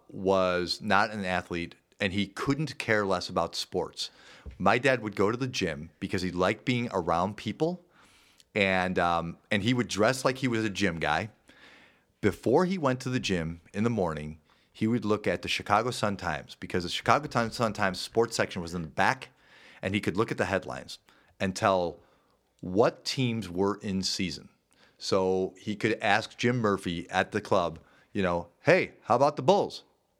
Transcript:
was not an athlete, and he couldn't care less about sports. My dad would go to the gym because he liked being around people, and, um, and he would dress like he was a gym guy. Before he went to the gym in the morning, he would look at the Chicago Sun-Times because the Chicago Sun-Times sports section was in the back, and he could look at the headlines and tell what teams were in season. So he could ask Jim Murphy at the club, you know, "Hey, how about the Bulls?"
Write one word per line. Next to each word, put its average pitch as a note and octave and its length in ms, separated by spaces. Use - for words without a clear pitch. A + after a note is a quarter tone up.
was F#2 720
not G#2+ 300
an G#2 160
athlete, F2 480
and F#2+ 140
he G2+ 120
couldn't C#3 520
care G#2+ 260
less F#2 240
about F2 260
sports. - 560
My G2+ 220
dad C3 240
would G#2 120
go G2+ 160
to A#2+ 60
the C3 100
gym D#2+ 440
because F#2 220
he F#2 80
liked F#2 340
being A#2+ 300
around F2 420
people, D#3 460
and, F#2 440
um, E2+ 380
and G#2 120
he A#2+ 120
would A#2+ 140
dress A2 360
like C3 140
he C3+ 100
was A2+ 160
a G#2+ 60
gym F2+ 280
guy. D#2+ 300
Before A2 420
he F#3 140
went B2+ 220
to C3 100
the B2+ 100
gym E2 400
in G#2 100
the A#2+ 60
morning, D#2 480
he - 140
would A2+ 180
look G#2 220
at F2+ 160
the - 60
Chicago A2+ 420
Sun-Times F#2 680
because F2+ 260
the E2+ 40
Chicago C3+ 400
Sun-Times G#2 500
sports A#2 340
section G2 280
was E2 120
in F2+ 60
the D#2+ 80
back, G2+ 400
and G2 120
he G#2 60
could F2 160
look A2+ 160
at - 60
the G2+ 80
headlines E2 520
and F#2+ 160
tell F#2 440
what A2 440
teams A2+ 460
were F#2+ 320
in F#2+ 200
season. F2 460
So F#2 600
he G#2 180
could A2 240
ask G#2+ 380
Jim B2 220
Murphy F#2 500
at F#2+ 220
the G#2+ 100
club, E2+ 360
you G#2 100
know, F2 260
"Hey, D#3 300
how A2+ 120
about D3 200
the D3 60
Bulls?" F3+ 420